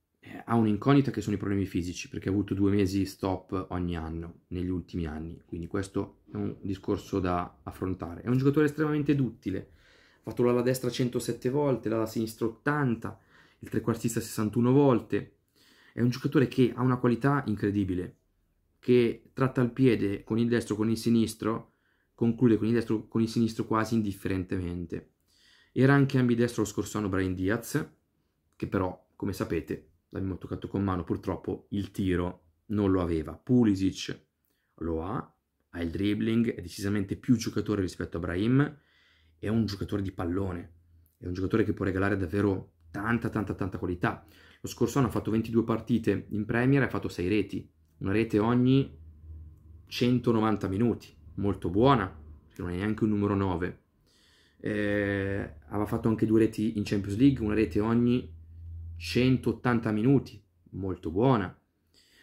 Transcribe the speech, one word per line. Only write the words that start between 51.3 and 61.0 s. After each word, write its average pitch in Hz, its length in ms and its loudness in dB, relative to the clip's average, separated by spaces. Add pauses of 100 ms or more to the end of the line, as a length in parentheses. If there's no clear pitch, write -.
molto 101 340 -2
buona, 107 380 4 (400)
perché - 140 -14
non 87 100 -6
è 87 40 -4
neanche 107 300 -2
un 107 60 2
numero 101 240 2
nove. 90 480 -2 (760)
Eh, 101 960 -2 (140)
aveva 104 180 -2
fatto 117 240 0
anche 110 160 2
due 110 140 4
reti 110 380 0
in 104 60 -2
Champions 101 340 -2
League, 131 280 4
una 104 80 -2
rete 104 260 0
ogni 120 560 2 (640)
centottanta 120 920 0
minuti, 117 520 2 (280)
molto 92 380 -6